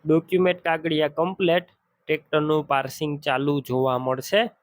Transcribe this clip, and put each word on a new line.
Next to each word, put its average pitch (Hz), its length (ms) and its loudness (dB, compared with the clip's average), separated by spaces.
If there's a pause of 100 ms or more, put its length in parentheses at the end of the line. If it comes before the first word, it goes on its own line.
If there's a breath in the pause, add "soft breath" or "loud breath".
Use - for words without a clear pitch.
ડોક્યુમેન્ટ 180 560 2
કાગળિયા 160 460 0
કમ્પ્લીટ, 175 600 0 (400)
ટ્રેક્ટરનું 151 600 0
પાસિંગ 143 520 -4
ચાલુ 143 420 0
જોવા 131 360 0
મળશે. 131 440 -2 (220)